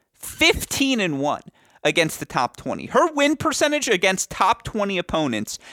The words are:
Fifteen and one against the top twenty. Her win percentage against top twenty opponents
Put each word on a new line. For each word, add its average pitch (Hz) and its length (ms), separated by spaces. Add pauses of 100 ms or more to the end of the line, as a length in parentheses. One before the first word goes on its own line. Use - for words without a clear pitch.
(120)
Fifteen - 880
and 160 180
one 143 220 (420)
against 156 380
the - 60
top - 320
twenty. - 280
Her 311 280
win 285 220
percentage 294 520
against 190 420
top - 340
twenty 202 340
opponents 139 600 (140)